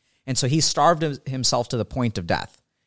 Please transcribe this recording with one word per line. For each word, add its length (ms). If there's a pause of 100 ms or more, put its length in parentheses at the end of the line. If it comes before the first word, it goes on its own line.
(260)
And 120
so 100
he 120
starved 420
him-, 240
himself 420
to 80
the 80
point 340
of 80
death. 340 (260)